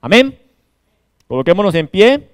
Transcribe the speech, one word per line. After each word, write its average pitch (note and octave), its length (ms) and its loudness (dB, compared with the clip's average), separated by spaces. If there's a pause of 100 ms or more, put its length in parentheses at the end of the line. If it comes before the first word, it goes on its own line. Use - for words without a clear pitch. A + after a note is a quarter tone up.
Amén. B3 360 0 (880)
Coloquémonos E3+ 480 -2
en D#3+ 140 -4
pie A#3+ 460 0